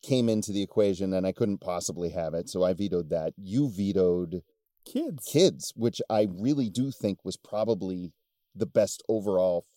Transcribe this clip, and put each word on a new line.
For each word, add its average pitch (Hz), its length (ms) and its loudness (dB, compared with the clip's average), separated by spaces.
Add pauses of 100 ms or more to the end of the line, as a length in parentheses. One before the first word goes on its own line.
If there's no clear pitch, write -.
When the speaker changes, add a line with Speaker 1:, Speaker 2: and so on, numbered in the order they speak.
Speaker 1:
came 127 260 2
into 107 240 0
the 98 120 0
equation, 98 500 2
and 92 120 2
I 95 60 2
couldn't 104 280 0
possibly 87 500 -4
have 82 240 -6
it, 85 160 -4
so 90 140 0
I 92 100 4
vetoed 87 380 -2
that. 82 260 -2
You 107 320 0
vetoed 90 720 0 (420)
Speaker 2:
Kids. 247 480 -6
Speaker 1:
Kids, 147 440 2
which 113 340 -2
I 107 220 4
really 117 380 0
do 127 220 -2
think 101 320 -4
was 92 140 -8
probably 95 760 -4 (420)
the 101 100 -2
best - 420 0
overall 92 580 2 (120)